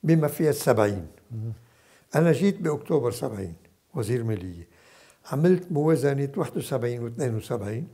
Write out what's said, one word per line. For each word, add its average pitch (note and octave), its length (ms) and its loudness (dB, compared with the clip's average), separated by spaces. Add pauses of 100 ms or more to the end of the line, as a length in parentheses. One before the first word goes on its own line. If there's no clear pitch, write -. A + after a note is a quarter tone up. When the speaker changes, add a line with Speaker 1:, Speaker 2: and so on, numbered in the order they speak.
Speaker 1:
بما D#3 240 4
فيها D3+ 220 0
السبعين. G#2 580 2 (240)
Speaker 2:
مم. A2+ 200 -8 (640)
Speaker 1:
أنا E3 160 6
جيت G3 300 2
بأكتوبر D3 500 0
سبعين G2+ 420 -6 (420)
وزير A#2 280 -2
مالية، F#2 440 -6 (640)
عملت F3 400 2
موازنة C#3+ 680 2
واحد - 200 -4
وسبعين A#2+ 460 -4
واثنين A#2+ 320 -4
وسبعين. A2 580 -6